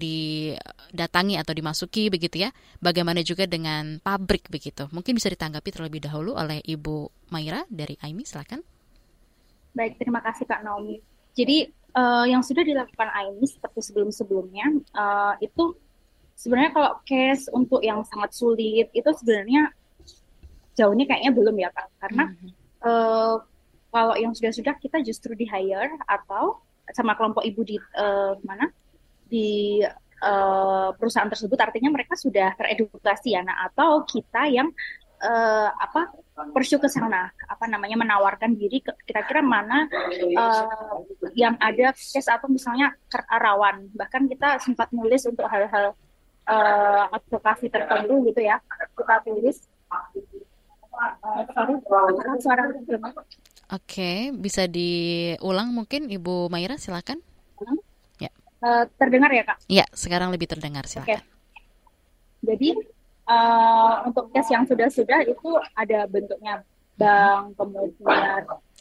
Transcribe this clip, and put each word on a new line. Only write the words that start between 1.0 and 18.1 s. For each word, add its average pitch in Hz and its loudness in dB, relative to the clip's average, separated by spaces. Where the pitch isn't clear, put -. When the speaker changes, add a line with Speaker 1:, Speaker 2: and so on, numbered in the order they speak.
Speaker 1:
atau 160 -6
dimasuki 160 -4
begitu 170 -2
ya. 220 -4
Bagaimana 175 0
juga 180 -2
dengan 156 -6
pabrik 196 -2
begitu? 143 -10
Mungkin 180 -4
bisa 220 -2
ditanggapi 160 -8
terlebih 156 -10
dahulu 151 -8
oleh 151 -6
Ibu 151 -10
Maira 165 -8
dari 151 -12
aimi, 170 -12
silakan. 233 -14
Speaker 2:
Baik, 226 -6
terima 233 -4
kasih 226 -6
Kak 214 -4
Naomi. 214 -10
Jadi, 262 4
eh, 240 2
yang 254 6
sudah 262 0
dilakukan 247 -2
aimi 202 -2
seperti - -8
sebelum-sebelumnya, 202 -2
eh, 202 0
itu 339 -2
sebenarnya 254 2
kalau 302 2
case 269 0
untuk 247 2
yang 214 0
sangat 208 -6